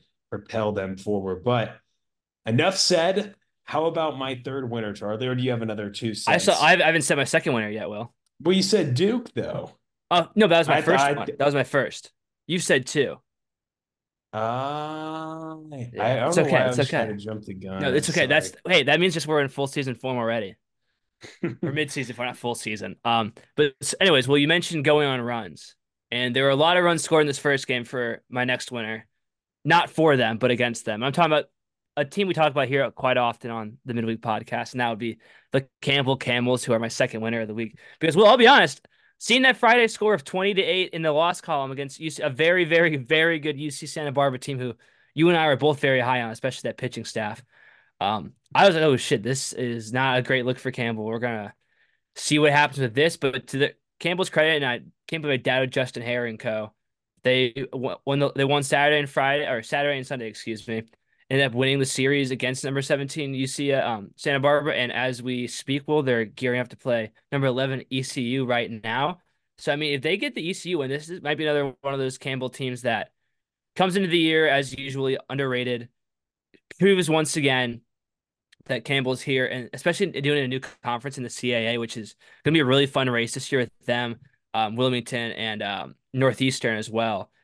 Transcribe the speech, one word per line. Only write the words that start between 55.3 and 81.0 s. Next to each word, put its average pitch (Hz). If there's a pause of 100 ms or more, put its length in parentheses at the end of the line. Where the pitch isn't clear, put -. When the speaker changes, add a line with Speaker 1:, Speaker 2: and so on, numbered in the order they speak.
Speaker 2:
I -
doubted 131
Justin 131
Hare 120
and 113
co. 107 (520)
They 127
w-, 123 (100)
won 139
the, 139
they 135
won 147
Saturday 147
and 143
Friday, 139
or 117
Saturday 143
and 131
Sunday, 123
excuse 107
me. 113 (440)
Ended 139
up 120
winning 135
the 135
series 135
against 127
number 135
seventeen 139
U 135
C, 139
uh, 135
um, 107
Santa 139
Barbara, 143
and 120
as 123
we 123
speak, 139
Will, 151
they're 120
gearing 123
up 123
to -
play 117 (180)
number 139
eleven 131
E 131
C 127
U 127
right 120 (140)
now. 135 (380)
So, -
I 143
mean, 147
if 131
they 165
get 285
the 165
E 185
C 175
U 175
win, 131
this 151
is, 175
might 147
be 156
another 147 (100)
one 139
of 135
those 131
Campbell 131
teams 127
that 113 (640)
comes 180
into 196
the 170
year, 160
as 135
usually, 135 (100)
underrated, 123 (920)
proves 185
once 156
again 127 (840)
that 123
Campbell's 131
here, 131
and 123
especially 175
doing 143
a 127
new 131 (220)
conference 123